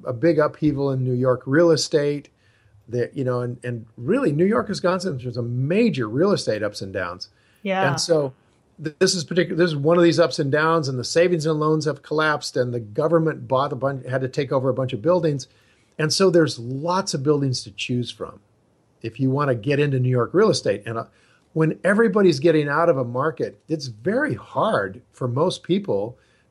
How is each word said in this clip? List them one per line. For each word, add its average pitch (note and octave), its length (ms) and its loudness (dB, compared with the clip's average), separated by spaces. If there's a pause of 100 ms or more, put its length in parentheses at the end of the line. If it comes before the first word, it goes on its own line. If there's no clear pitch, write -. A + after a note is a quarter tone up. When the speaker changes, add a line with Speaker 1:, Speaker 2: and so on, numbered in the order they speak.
Speaker 1:
a C3 60 -4
big D3+ 280 2
upheaval C#3 500 0
in C3 140 -2
New B2+ 80 0
York B2 340 0
real E3 240 4
estate. D3 600 0 (580)
That, A#2+ 280 -4
you C#3 80 -4
know, B2 160 -2
and, B2 240 -8
and A#2+ 220 -8 (100)
really F3+ 360 0
New D3+ 120 2
York A3 240 0
has E3+ 120 -6
gone F3+ 180 0
through C3 340 -8
some B2 360 -4
major E3 400 2
real D#3 240 2
estate G#2+ 320 -2
ups - 180 -6
and G2 100 -12
downs. F2+ 360 -8 (340)
Speaker 2:
Yeah. F#3+ 260 0
Speaker 1:
And D3+ 120 -2
so D3 340 0 (480)
th-, D3+ 160 -8
this F#3 160 2
is F3 80 -4
particular, F3 340 -2
this E3+ 140 4
is D3+ 60 -2
one D3+ 200 4
of F3+ 60 6
these E3 160 4
ups E3 220 2
and C#3 100 0
downs, D#3 380 2
and C3 100 -4
the A#2+ 60 -6
savings E3+ 420 2
and D#3 140 0
loans D#3 240 2
have C#3+ 180 -4
collapsed, D3+ 540 -2
and B2 180 -2
the A#2+ 60 -4
government D3 680 0
bought C3+ 260 0
a C#3 40 -8
bunch, C3 300 -4
had B2+ 160 -4
to B2+ 60 -2
take C3 220 -4
over C3+ 180 0
a B2 60 0
bunch C3 180 -4
of G#2+ 80 -6
buildings. D#3 460 0 (500)
And D#3 160 -2
so G3 160 4
there's D#3+ 300 4
lots D#3 560 -4
of C#3+ 80 -4
buildings C#3 400 0
to G#2+ 80 -16
choose B2 400 -4
from D#2+ 300 -12 (600)
if A2+ 200 -8
you C3 100 2
want C#3+ 180 0
to B2+ 60 2
get C3+ 240 0
into C#3+ 220 2
New B2+ 100 0
York B2 240 2
real G3+ 160 6
estate. - 340 0
And, A#2 140 -8
uh, - 60 -8 (500)
when D#3+ 300 2
everybody's G3 560 4
getting D#3 280 4
out D#3+ 200 2
of D3 100 4
a C3 60 0
market, B2 640 -4
it's D3 180 -6
very F3 480 -2
hard B2 680 -4 (100)
for B2+ 160 -6
most C3+ 340 -2
people B2 560 -2 (320)